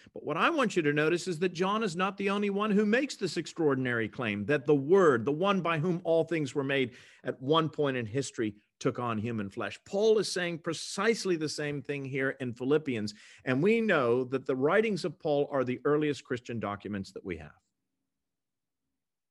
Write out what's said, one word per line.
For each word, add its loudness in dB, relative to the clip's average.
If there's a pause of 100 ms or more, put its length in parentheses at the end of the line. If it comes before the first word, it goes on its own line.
(120)
But -14
what -4
I 2
want 0
you 2
to 2
notice 0
is -4
that -2
John -2
is -4
not -2
the -2
only 0
one 0
who 4
makes 2
this -4
extraordinary 0
claim -4
that 0
the 6
Word, 6
the 0
one 2
by 0
whom 0
all 2
things -4
were 0
made, 0 (320)
at -6
one 2
point -2
in -4
history -4 (240)
took 0
on -2
human -4
flesh. -8
Paul 2
is -2
saying -4
precisely -2
the -2
same -6
thing -8
here -2 (100)
in -4
Philippians, 0 (300)
and 2
we 4
know 4
that -6
the 0
writings 2
of -8
Paul 0
are 2
the -2
earliest 0
Christian -6
documents -6
that -14
we -6
have. -16 (1800)